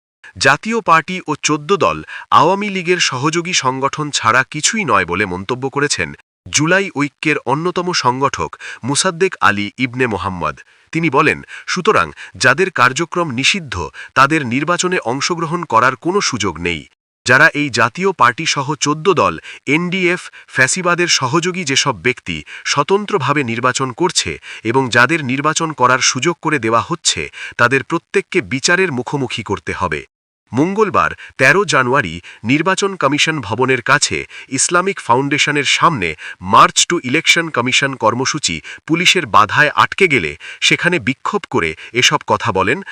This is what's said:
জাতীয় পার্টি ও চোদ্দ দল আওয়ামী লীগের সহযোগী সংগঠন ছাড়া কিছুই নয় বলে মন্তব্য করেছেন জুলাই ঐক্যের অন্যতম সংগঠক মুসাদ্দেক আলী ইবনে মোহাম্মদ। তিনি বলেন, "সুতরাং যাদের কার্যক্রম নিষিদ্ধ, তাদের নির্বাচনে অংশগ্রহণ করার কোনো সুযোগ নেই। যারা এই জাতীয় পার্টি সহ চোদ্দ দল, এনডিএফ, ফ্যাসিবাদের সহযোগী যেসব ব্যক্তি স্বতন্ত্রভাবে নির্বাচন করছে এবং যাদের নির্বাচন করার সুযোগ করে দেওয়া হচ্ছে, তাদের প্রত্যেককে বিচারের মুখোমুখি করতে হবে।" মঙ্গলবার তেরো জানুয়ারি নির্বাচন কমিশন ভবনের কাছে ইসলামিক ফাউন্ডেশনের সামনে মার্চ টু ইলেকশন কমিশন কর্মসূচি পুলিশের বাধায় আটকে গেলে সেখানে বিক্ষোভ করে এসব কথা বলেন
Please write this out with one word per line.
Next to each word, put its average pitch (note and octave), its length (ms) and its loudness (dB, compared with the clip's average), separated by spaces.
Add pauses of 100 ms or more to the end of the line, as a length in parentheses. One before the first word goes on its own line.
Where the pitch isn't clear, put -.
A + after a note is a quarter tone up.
(380)
জাতীয় G#3+ 440 2
পার্টি E3+ 460 2
ও D3+ 80 -2
চোদ্দ D3+ 400 -2
দল E2 280 0 (280)
আওয়ামী F#3 380 4
লীগের F3+ 300 -2
সহযোগী D#3+ 540 -2
সংগঠন C3+ 580 -2
ছাড়া A#2 320 2
কিছুই F#3 420 -4
নয় G2+ 200 4
বলে F2+ 200 -2
মন্তব্য G2 440 -6
করেছেন G2+ 440 -2 (360)
জুলাই F3 460 2
ঐক্যের D3 420 -2
অন্যতম F3 560 -2
সংগঠক B2+ 640 -2 (280)
মুসাদ্দেক E3+ 580 -2
আলী G2+ 360 2
ইবনে B2+ 300 0
মোহাম্মদ। F2 480 -4 (360)
তিনি E3 180 0
বলেন, B2 320 2 (260)
"সুতরাং C#3 440 2 (240)
যাদের C3+ 360 2
কার্যক্রম D#3 580 0
নিষিদ্ধ, A#2+ 600 -4 (240)
তাদের C#3 320 4
নির্বাচনে E3 520 -2
অংশগ্রহণ D#3+ 640 -4
করার B2 320 2
কোনো F#3+ 260 -2
সুযোগ G2 380 -4
নেই। E2+ 260 -4 (400)
যারা C3 220 6
এই D3 220 0
জাতীয় B2 420 0
পার্টি B2 340 0
সহ C#3+ 300 -2
চোদ্দ D#3 380 0
দল, F#2 260 2 (260)
এনডিএফ, F3 560 0 (260)
ফ্যাসিবাদের F3 600 0
সহযোগী E3+ 560 -2
যেসব C3+ 320 0
ব্যক্তি E2+ 480 -4 (220)
স্বতন্ত্রভাবে D3+ 800 0
নির্বাচন B2 480 -2
করছে A#2 460 -2 (260)
এবং B2 260 0
যাদের B2 360 2
নির্বাচন D3+ 460 -2
করার B2+ 280 2
সুযোগ C3 420 0
করে D3+ 180 0
দেওয়া A2+ 220 2
হচ্ছে, F2 480 -4 (280)
তাদের A#2+ 260 2
প্রত্যেককে - 580 -2
বিচারের E3 500 0
মুখোমুখি B2+ 520 -4
করতে F#2+ 300 -6
হবে।" D#2+ 320 -4 (460)
মঙ্গলবার D3+ 600 2 (260)
তেরো D3 280 4
জানুয়ারি B2 560 0 (220)
নির্বাচন F3+ 520 0
কমিশন D3+ 460 0
ভবনের A#2+ 400 0
কাছে G#2+ 440 0 (220)
ইসলামিক F3+ 540 -2
ফাউন্ডেশনের C#3+ 640 0
সামনে B2 520 0 (260)
মার্চ A#2+ 440 4
টু F3 180 -2
ইলেকশন D#3+ 460 0
কমিশন C3 460 0
কর্মসূচি A#2 680 0 (260)
পুলিশের E3+ 380 2
বাধায় G#2 500 4
আটকে - 320 2
গেলে F2+ 280 0 (260)
সেখানে F3 380 0
বিক্ষোভ C3+ 500 -4
করে E2 260 -2 (180)
এসব B2+ 340 2
কথা A2 240 0
বলেন G2 300 0 (100)